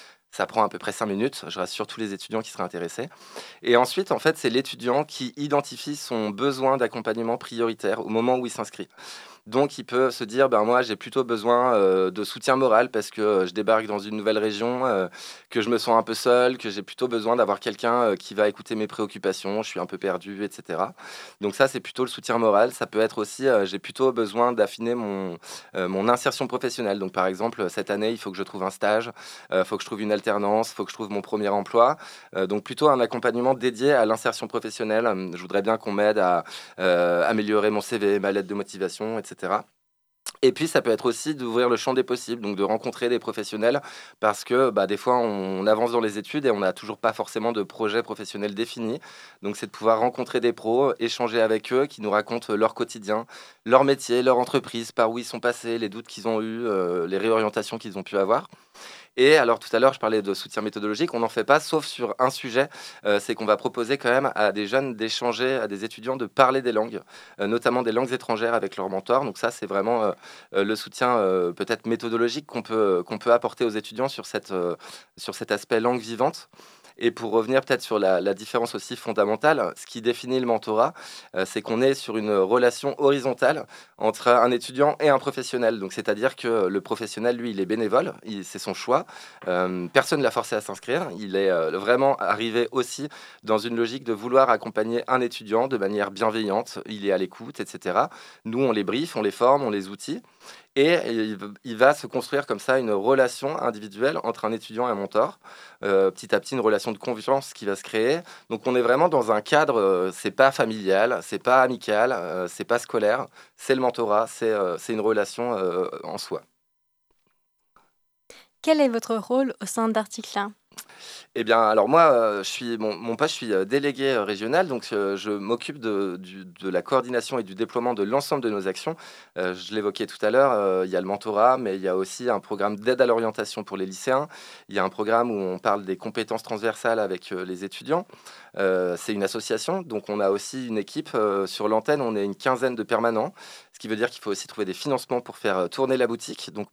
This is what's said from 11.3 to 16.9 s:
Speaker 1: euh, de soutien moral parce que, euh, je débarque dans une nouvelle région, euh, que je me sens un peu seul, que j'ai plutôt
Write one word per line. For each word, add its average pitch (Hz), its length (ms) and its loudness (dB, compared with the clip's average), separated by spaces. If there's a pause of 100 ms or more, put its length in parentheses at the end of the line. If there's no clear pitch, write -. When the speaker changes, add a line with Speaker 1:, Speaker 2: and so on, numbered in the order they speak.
Speaker 1:
euh, 95 380 6
de 101 120 -4
soutien 127 320 0
moral 123 340 6
parce 107 220 -4
que, 110 100 -6
euh, 101 240 4
je 90 60 -6
débarque 107 360 2
dans 104 120 -2
une 107 160 -8
nouvelle 107 220 0
région, 110 480 0
euh, 98 240 2 (400)
que 120 100 -2
je 107 100 0
me 120 80 2
sens 113 220 4
un - 20 2
peu 113 120 -2
seul, 123 440 4
que 113 120 -8
j'ai 101 120 -8
plutôt 127 280 -4